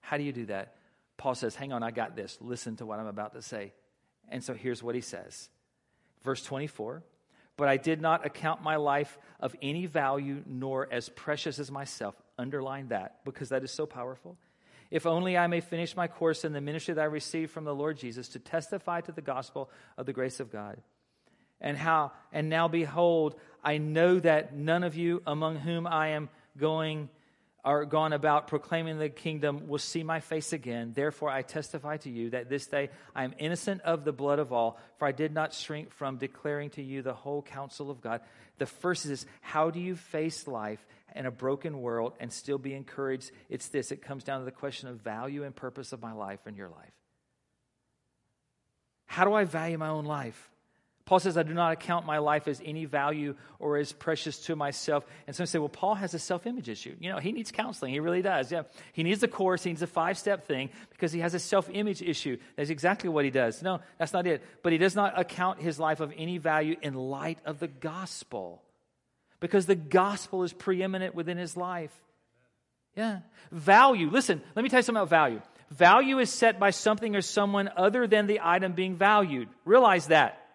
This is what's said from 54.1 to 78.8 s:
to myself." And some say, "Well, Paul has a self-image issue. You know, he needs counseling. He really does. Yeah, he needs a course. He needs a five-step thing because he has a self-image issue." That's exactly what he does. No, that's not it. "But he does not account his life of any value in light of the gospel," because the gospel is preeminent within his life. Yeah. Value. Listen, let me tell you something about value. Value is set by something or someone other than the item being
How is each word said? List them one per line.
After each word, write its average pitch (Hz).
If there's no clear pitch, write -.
to 165
myself." 143
And 139
some 175
say, 160
"Well, 151
Paul 196
has 196
a 165
self-image 185
issue. -
You 180
know, -
he 175
needs 226
counseling. 214
He 143
really 170
does. 160
Yeah, 165
he 165
needs 196
a 240
course. 185
He 180
needs 156
a 175
five-step 185
thing 135
because 165
he 165
has 170
a 180
self-image 196
issue." 147
That's 147
exactly 175
what 151
he 135
does. 120
No, 180
that's 165
not 180
it. 156
"But 175
he 165
does 185
not 202
account 180
his 156
life 156
of 151
any 170
value 156
in 147
light 139
of 147
the 170
gospel," 135
because 175
the 190
gospel 185
is 175
preeminent 185
within 170
his 175
life. 175
Yeah. 208
Value. 196
Listen, 196
let 220
me 262
tell 254
you 240
something 226
about 165
value. 139
Value 233
is 247
set 214
by 202
something 214
or 202
someone 202
other 208
than 208
the 208
item 180
being 185